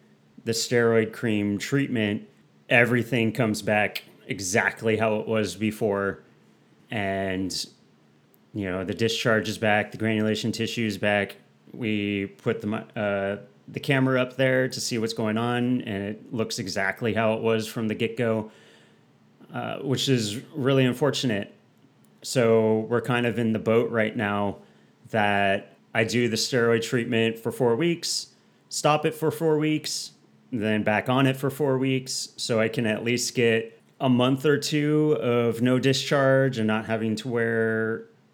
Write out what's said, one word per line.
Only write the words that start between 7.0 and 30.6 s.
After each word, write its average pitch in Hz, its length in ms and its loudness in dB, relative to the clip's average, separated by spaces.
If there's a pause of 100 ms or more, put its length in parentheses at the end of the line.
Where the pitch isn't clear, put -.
you 98 160 -4
know, 92 140 -4
the 104 100 -4
discharge 110 540 0
is 104 100 -6
back, 104 340 0
the - 60 -14
granulation 110 540 0
tissue 113 340 -4
is 101 120 -4
back. 101 380 0 (360)
We 104 540 -2
put - 340 -6
the 104 60 -8
mi-, 107 180 -4 (120)
uh, 101 400 -2 (320)
the - 120 -10
camera 131 400 2
up 127 160 -2
there 131 320 2
to 131 120 -8
see 120 180 -4
what's 110 140 -2
going 107 260 -2
on, 123 440 0
and 101 220 -4
it 107 280 -8
looks 110 260 -4
exactly 98 560 -2
how 110 200 2
it 110 80 -4
was 110 240 0
from 113 220 -4
the 110 60 -2
get-go, 110 560 -2 (1040)
uh, 117 260 -6
which 139 300 -2
is 110 280 0 (180)
really 135 300 2
unfortunate. 123 720 0 (680)
So 113 580 4
we're 117 200 0
kind 120 260 0
of 113 120 0
in 113 140 0
the 107 60 0
boat 113 320 2
right 110 260 0
now 101 400 0 (540)
that 101 640 2 (180)
I 113 100 2
do 120 240 2
the 110 80 -2
steroid 117 460 2
treatment 113 560 0
for 113 140 -6
four 117 240 2
weeks, 170 520 -2 (400)
stop 151 380 2
it 156 80 -2
for 156 160 -2
four 156 280 0
weeks, 156 540 -2 (400)
then 107 300 0